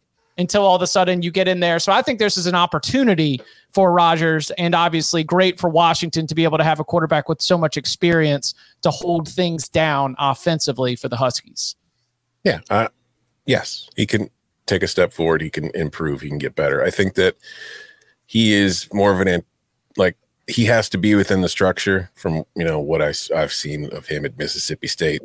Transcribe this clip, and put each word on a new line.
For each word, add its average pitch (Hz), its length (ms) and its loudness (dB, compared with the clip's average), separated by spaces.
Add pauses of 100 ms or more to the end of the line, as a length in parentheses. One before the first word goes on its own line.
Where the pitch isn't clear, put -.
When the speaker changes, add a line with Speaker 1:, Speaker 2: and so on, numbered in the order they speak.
(380)
Speaker 1:
until 180 260 0
all 190 120 6
of 180 60 0
a 185 60 0
sudden 185 340 2
you 170 100 -2
get 185 160 2
in 180 140 0
there. 170 180 2
So 190 140 2
I 233 80 4
think 247 180 -4
this 208 180 0
is 175 80 -4
an 180 100 0
opportunity 170 880 2 (320)
for 190 180 6
Rodgers, 165 600 2
and 175 240 0
obviously 165 480 0
great 180 360 2
for 180 100 0
Washington 165 580 2
to 156 80 -6
be 165 80 2
able 156 140 2
to 151 60 2
have 156 160 2
a 151 40 -6
quarterback 160 460 0
with 156 120 -4
so 180 160 2
much 156 200 -2
experience 156 760 0 (280)
to 165 100 2
hold 170 380 -4
things 170 400 -4
down 143 500 0
offensively 135 760 -2
for - 120 -8
the 120 80 -6
Huskies. - 600 -4 (680)
Speaker 2:
Yeah. - 160 0 (100)
Uh, - 200 0 (560)
yes, - 500 -4
he 107 100 0
can 104 240 -2 (360)
take 95 180 0
a 90 40 0
step - 260 0
forward. 82 280 0
He 80 80 -6
can 78 240 -6
improve. 76 480 -4
He 76 80 -12
can 73 80 -6
get 69 160 -6
better. 69 300 0
I 87 80 2
think 95 240 -2
that 92 220 2 (880)
he 113 280 2
is 98 400 0
more 101 200 4
of 92 80 0
an, 95 80 2
an-, 87 160 0 (500)
like, 92 220 0 (300)
he 117 180 0
has 113 240 2
to 107 80 -4
be 104 180 2
within 95 260 2
the 87 80 0
structure 92 640 -2
from, 80 300 -6 (120)
you 85 100 -4
know, 78 140 -2
what 78 220 -2
I, 73 120 0 (200)
have 78 200 -2
seen 73 400 -8
of - 140 -14
him 73 180 -6
at - 120 -10
Mississippi - 500 -6
State. 76 380 -2